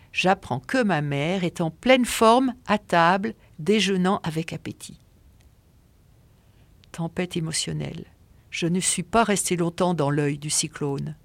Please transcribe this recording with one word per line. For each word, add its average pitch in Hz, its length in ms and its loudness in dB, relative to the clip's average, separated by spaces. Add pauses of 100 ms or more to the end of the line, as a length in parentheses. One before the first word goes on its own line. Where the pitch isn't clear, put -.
(100)
j'apprends 165 480 0
que 262 240 0
ma 180 180 0
mère 147 440 -2
est 165 160 -2
en 165 100 -2
pleine 254 340 4
forme, 240 500 4 (120)
à 208 120 0
table, 190 560 2 (260)
déjeunant 190 640 2
avec 160 280 -6
appétit. - 460 -12 (1900)
Tempête 170 460 -6
émotionnelle. 160 720 -6 (440)
Je - 160 -4
ne 175 140 0
suis - 240 -2
pas 233 180 2
restée 202 320 0
longtemps 175 400 0
dans 147 160 0
l'œil 143 280 0
du 151 120 -8
cyclone. 147 640 -6 (100)